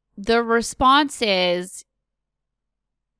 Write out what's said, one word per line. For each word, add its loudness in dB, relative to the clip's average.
the 0
response 0
is, -2